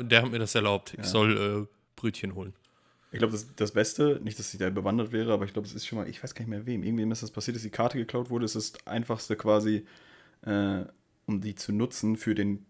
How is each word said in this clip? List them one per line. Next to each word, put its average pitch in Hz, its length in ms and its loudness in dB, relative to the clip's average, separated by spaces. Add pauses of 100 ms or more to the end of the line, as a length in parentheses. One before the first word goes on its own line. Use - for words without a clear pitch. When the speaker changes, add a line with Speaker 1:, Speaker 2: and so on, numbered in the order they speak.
Speaker 1:
der 117 200 8
hat 127 80 0
mir 117 80 -2
das 110 160 -2
erlaubt. 104 380 2
Ich - 60 -12
Speaker 2:
Ja. 104 60 -8
Speaker 1:
soll, 104 600 4
äh, - 80 -20 (200)
Brötchen 104 400 -4
holen. 95 180 -10 (580)
Speaker 2:
Ich 123 80 -10
glaub, 113 120 4
das, 107 240 -8
das 104 180 0
Beste, 139 500 2
nicht, 107 160 -6
dass - 140 -8
ich 98 60 -12
da 95 100 2
bewandert 101 420 0
wäre, 113 220 2
aber 98 120 2
ich 101 80 -10
glaub, 110 120 -4
es 98 80 -14
ist - 120 -10
schon 113 140 -6
mal, 95 80 -4
ich - 160 -12
weiß - 100 -10
gar - 100 -10
nicht 113 60 -6
mehr 107 160 -6
wem, 120 180 -4
irgendwem 110 280 0
ist 113 120 -4
das 107 80 -10
passiert, 120 240 -6
dass 110 80 -8
die 110 60 -8
Karte 120 280 0
geklaut 123 320 -4
wurde. 120 160 0
Es 107 100 -4
ist - 220 -4
das - 100 -18
Einfachste 113 480 -2
quasi, 107 500 4 (580)
äh, 101 420 0 (400)
um 101 160 0
die 101 140 -6
zu - 180 -4
nutzen 110 440 0
für 110 180 0
den 101 340 0